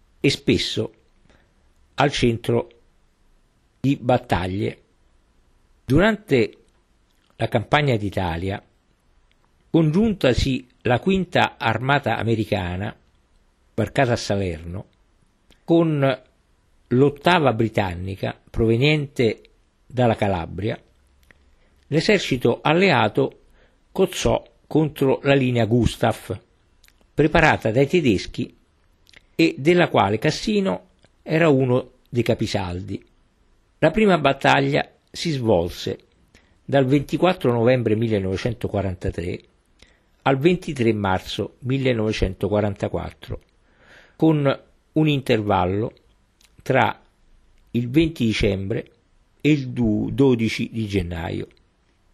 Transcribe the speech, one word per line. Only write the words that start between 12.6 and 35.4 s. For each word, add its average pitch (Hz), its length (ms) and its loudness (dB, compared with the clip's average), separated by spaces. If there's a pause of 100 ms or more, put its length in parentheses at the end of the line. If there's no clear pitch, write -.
barcata 120 380 0
a 107 40 -2
Salerno, 87 680 -6 (760)
con 156 580 2 (680)
l'ottava 143 640 4
britannica, 101 880 -4 (100)
proveniente 123 920 0 (440)
dalla 120 300 2
Calabria, 90 640 -4 (1080)
l'esercito 143 760 0
alleato 143 840 2 (460)
cozzò 151 520 0 (240)
contro 143 560 0
la 139 100 4
linea 123 320 2
Gustaf, 110 760 0 (760)
preparata 151 580 2
dai 139 160 2
tedeschi 127 680 0 (800)
e 165 220 2
della 165 320 2
quale 107 300 2
Cassino 190 680 -2 (340)
era 160 260 2
uno 131 440 2 (160)
dei 120 140 -2
capisaldi. 98 800 -4 (760)
La 156 120 2
prima 202 260 4
battaglia 139 720 2 (220)
si - 200 -6
svolse 107 680 0 (640)